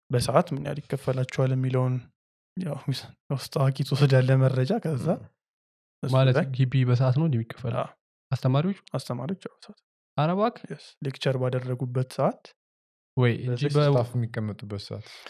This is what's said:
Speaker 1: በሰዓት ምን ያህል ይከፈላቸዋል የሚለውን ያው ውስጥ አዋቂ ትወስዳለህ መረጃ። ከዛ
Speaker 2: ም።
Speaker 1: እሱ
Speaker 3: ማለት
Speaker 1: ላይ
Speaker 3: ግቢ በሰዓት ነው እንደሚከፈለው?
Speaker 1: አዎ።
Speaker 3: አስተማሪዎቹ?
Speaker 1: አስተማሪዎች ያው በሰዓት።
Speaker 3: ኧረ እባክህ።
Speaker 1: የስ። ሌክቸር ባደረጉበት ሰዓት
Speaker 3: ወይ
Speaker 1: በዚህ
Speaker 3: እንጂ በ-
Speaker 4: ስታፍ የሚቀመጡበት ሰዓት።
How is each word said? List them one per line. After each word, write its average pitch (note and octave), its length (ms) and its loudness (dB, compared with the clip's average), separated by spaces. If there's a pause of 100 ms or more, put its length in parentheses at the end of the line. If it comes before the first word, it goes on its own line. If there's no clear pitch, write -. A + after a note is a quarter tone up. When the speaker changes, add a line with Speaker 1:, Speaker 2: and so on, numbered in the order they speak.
(100)
Speaker 1:
በሰዓት B2 400 2
ምን C#3 140 -6
ያህል D3 140 -6
ይከፈላቸዋል C3 720 -2
የሚለውን B2+ 440 0 (640)
ያው D3+ 200 -6 (540)
ውስጥ C3+ 240 -6
አዋቂ C#3 280 2
ትወስዳለህ C3 560 4
መረጃ። C3 400 2
ከዛ D3+ 320 -4
Speaker 2:
ም። A3+ 120 -2 (800)
Speaker 1:
እሱ C3 100 -2
Speaker 3:
ማለት C3 240 6
Speaker 1:
ላይ D#3 140 2
Speaker 3:
ግቢ B2+ 220 0 (120)
በሰዓት B2 320 4
ነው D#3+ 100 2
እንደሚከፈለው? A#2+ 520 -2
Speaker 1:
አዎ። - 120 -4 (400)
Speaker 3:
አስተማሪዎቹ? C#3+ 480 0 (140)
Speaker 1:
አስተማሪዎች C3 500 -8
ያው - 120 -14
በሰዓት። - 260 -20 (360)
Speaker 3:
ኧረ D#3 140 0
እባክህ። G#3+ 380 -2
Speaker 1:
የስ። - 180 -14 (160)
ሌክቸር C3+ 360 -2
ባደረጉበት B2+ 720 -4
ሰዓት F3 300 -2 (720)
Speaker 3:
ወይ B2 220 4
Speaker 1:
በዚህ B2+ 220 -4
Speaker 3:
እንጂ C#3+ 100 -2
በ- D3 140 4
Speaker 4:
ስታፍ B2 260 4
የሚቀመጡበት G#2+ 720 -6
ሰዓት። G#2 240 -14 (240)